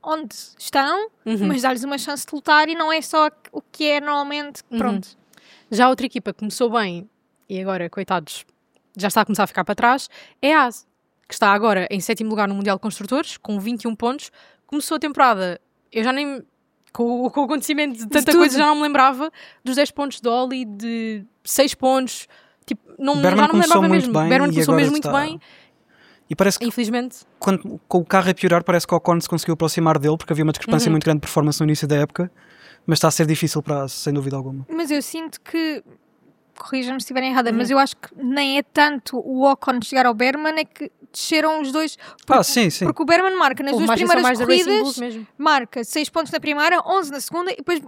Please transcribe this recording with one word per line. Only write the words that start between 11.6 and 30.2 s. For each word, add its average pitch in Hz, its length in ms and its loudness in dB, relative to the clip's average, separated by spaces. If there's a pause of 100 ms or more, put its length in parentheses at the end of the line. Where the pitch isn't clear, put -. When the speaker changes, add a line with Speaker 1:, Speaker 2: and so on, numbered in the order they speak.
Speaker 2:
em 202 100 -4
sétimo 220 300 -4
lugar 208 180 0
no 196 60 -4
Mundial 196 240 -2
de - 60 -10
Construtores, 233 540 -4
com 208 220 -6
vinte 226 260 -6
e - 20 -2
um 226 80 -4
pontos. 247 340 -6 (380)
Começou 302 300 -4
a - 20 -4
temporada, 233 600 2 (320)
eu 226 120 -2
já 254 100 0
nem, 277 300 -6 (500)
com, 240 380 -2
com 285 100 0
o 277 40 2
acontecimento 294 520 -2
de 226 60 -12
Speaker 1:
De 208 80 -12
Speaker 2:
tanta 294 200 2
Speaker 1:
tudo. 339 100 8
Speaker 2:
coisa, 277 180 4
já 302 80 4
não 302 80 4
me 294 80 -2
lembrava 277 480 2 (320)
dos 254 120 -4
dez 285 140 2
pontos 285 320 -8
de 233 80 -2
Oli, 254 360 -2
de 220 580 -8 (200)
seis - 300 0
pontos. 262 540 -2 (360)
Tipo, - 360 -10
não, 269 200 0
Speaker 3:
Berman - 120 4
Speaker 2:
já - 40 2
não - 60 6
me 302 80 6
Speaker 3:
começou 339 320 6
Speaker 2:
lembrava - 60 4
Speaker 3:
muito 330 160 6
Speaker 2:
mesmo. 240 160 -2
Speaker 3:
bem - 100 2
Speaker 2:
Berman 277 200 4
Speaker 3:
e - 40 0
Speaker 2:
começou - 200 2
Speaker 3:
agora 294 100 4
Speaker 2:
mesmo 277 80 2
muito 294 160 -2
Speaker 3:
está 277 120 0
Speaker 2:
bem. 311 200 -4 (920)
Speaker 3:
E 156 60 -4
parece 190 220 2
que 240 80 -6
Speaker 2:
Infelizmente. 240 540 -4 (180)
Speaker 3:
quando, - 500 -2
com 180 120 2
o 165 60 0
carro 185 260 2
a - 20 0
piorar, 175 300 2
parece 180 240 0
que - 60 0
o 170 40 2
Ocon 170 240 2
se - 80 -10
conseguiu 165 240 -2
aproximar 160 460 2
dele, 151 180 0
porque - 160 -6